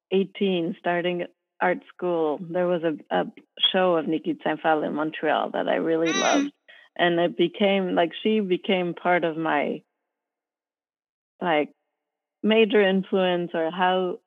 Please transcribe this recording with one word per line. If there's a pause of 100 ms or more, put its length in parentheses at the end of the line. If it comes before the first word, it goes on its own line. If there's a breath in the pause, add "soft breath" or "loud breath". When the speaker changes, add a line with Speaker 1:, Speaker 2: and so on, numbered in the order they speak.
(120)
Speaker 1:
eighteen,
starting (340)
art (160)
school,
there
was
a, (200)
a (480)
show
of
Nikki
Senfal
in
Montreal
that
I
really
Speaker 2:
Mm.
Speaker 1:
loved. (440 loud breath)
And
it
became,
like, (100)
she
became
part
of
my, (1600)
like, (720)
major
influence
or
how,